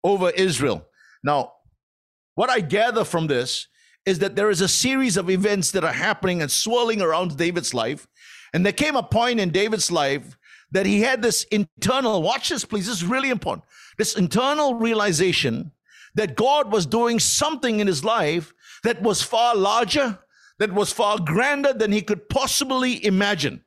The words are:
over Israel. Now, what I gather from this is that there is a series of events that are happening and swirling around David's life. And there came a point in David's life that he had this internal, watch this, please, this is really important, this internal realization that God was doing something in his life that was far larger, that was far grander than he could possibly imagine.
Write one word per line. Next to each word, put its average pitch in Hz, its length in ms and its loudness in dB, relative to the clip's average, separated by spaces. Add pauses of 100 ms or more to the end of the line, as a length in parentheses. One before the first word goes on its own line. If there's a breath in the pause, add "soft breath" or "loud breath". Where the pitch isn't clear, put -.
over 185 280 2
Israel. 143 580 0 (340 soft breath)
Now, 143 300 0 (800)
what 226 140 0
I 247 120 2
gather 214 440 0
from 160 220 -2
this 127 420 -2 (380 soft breath)
is 185 140 0
that 196 140 -2
there 208 140 2
is 190 140 2
a 190 60 2
series 254 500 0
of 180 100 -4
events 190 440 0
that 180 120 0
are 156 80 0
happening 180 480 -2
and 143 100 -4
swirling 233 520 0
around 165 340 0
David's 170 380 -2
life. 123 340 -4 (460 loud breath)
And 175 100 2
there 202 80 2
came 294 240 0
a 240 60 0
point 233 380 0
in 180 100 0
David's 220 420 0
life 139 460 -2 (340 loud breath)
that 190 140 2
he 202 160 2
had 254 180 0
this 226 240 0
internal, 214 800 0
watch 233 260 -2
this, - 160 -4
please, 196 220 -4
this 208 160 -6
is - 20 -4
really 262 240 0
important, 165 360 -4 (340 loud breath)
this - 180 -2
internal 262 580 2
realization 190 960 0 (440 loud breath)
that 196 200 -2
God 262 380 2
was 196 140 2
doing 233 340 2
something 269 580 0
in 208 80 0
his 156 160 -2
life 175 520 -2 (300 loud breath)
that 226 180 -2
was 214 180 0
far 240 340 2
larger, 220 640 0 (400 soft breath)
that 202 140 0
was 202 200 0
far 208 260 0
grander 262 560 0
than 214 180 0
he 214 80 2
could - 300 -4
possibly 262 720 0
imagine. 190 640 0